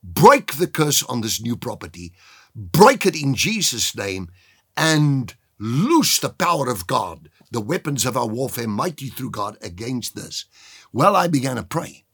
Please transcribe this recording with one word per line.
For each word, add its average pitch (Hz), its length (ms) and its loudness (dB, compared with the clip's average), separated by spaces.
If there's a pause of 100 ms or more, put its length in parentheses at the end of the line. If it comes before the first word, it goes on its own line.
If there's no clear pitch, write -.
Break 202 520 6
the 165 140 -2
curse 151 360 0
on 123 180 -4
this 104 200 -4
new 117 160 -4
property. 87 560 -12 (420)
Break 180 500 6
it 170 100 2
in 139 200 -2
Jesus' 147 600 -2
name, 95 360 -6 (440)
and 151 600 2 (240)
loose 175 600 2
the 135 100 -4
power 165 400 0
of 104 180 -4
God, 98 420 -4 (220)
the 113 100 -4
weapons 139 440 -4
of 127 100 -2
our 120 120 0
warfare, 117 400 -4
mighty 135 420 -4
through 123 220 -10
God, 104 300 -8
against 110 540 -8
this. - 300 -12 (480)
Well, 175 220 4
I 175 120 4
began 131 300 0
to 107 60 -6
pray. - 500 -8